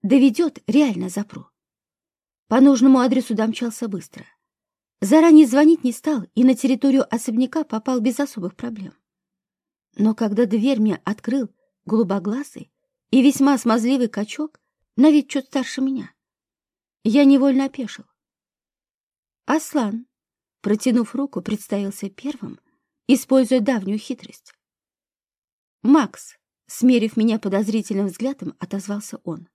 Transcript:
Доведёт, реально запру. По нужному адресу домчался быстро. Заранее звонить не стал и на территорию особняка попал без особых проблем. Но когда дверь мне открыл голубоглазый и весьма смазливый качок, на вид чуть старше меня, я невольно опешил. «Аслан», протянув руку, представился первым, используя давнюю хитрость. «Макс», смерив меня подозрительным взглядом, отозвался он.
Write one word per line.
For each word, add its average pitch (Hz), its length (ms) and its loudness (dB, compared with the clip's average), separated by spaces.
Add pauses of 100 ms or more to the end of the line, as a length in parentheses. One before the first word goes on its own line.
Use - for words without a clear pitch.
Доведёт, 269 640 2
реально 220 420 0
запру. - 380 -10 (1000)
По 233 120 2
нужному 262 400 6
адресу 247 340 0
домчался 226 540 -4
быстро. - 360 -12 (760)
Заранее 311 460 8
звонить 302 380 2
не 240 80 0
стал 262 320 -6 (100)
и 254 100 2
на 262 100 4
территорию 269 500 0 (100)
особняка 247 500 -4
попал 233 360 -6
без 240 200 -4
особых 214 360 -8
проблем. 220 380 -14 (1000)
Но 214 180 0
когда 220 320 -2
дверь 226 340 -2
мне 214 240 -2
открыл 226 460 -6 (340)
голубоглазый 208 880 -6 (380)
и 254 120 4
весьма 269 360 2
смазливый 233 500 0
качок, 214 520 -10 (360)
на 285 140 6
вид 294 180 2
чуть 269 180 -6
старше - 340 -6
меня, 262 320 -6 (880)
я 254 220 2
невольно 269 420 4
опешил. 262 380 -12 (1400)
«Аслан», 247 600 -4 (580)
протянув 214 500 -2
руку, 277 280 -6
представился 202 680 -8
первым, - 500 -12 (480)
используя 262 540 2
давнюю 208 380 -4
хитрость. - 560 -16 (1300)
«Макс», - 560 0 (280)
смерив 233 520 0
меня 220 200 0
подозрительным 202 680 -4
взглядом, 220 520 -8
отозвался 202 680 -10
он. 170 300 -12